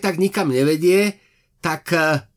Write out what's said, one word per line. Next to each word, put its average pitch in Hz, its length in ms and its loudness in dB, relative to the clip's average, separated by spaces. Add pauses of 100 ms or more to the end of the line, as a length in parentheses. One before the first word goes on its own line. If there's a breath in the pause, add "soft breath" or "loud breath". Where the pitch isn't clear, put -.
tak 185 80 -2
nikam 196 320 0
nevedie, 156 720 2 (400 soft breath)
tak, 156 320 -6
eh, 156 320 0 (140)